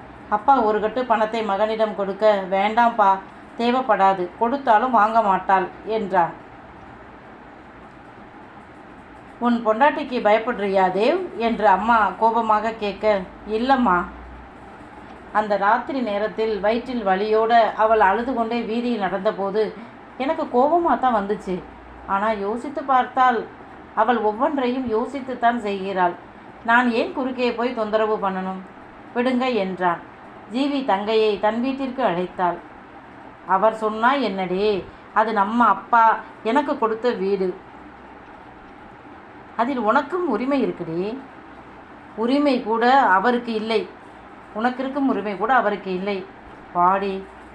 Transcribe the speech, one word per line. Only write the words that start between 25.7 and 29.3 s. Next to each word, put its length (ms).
நான் 260
ஏன் 220
குறுக்கே 420
போய் 200
தொந்தரவு 560
பண்ணணும்? 300
விடுங்க 400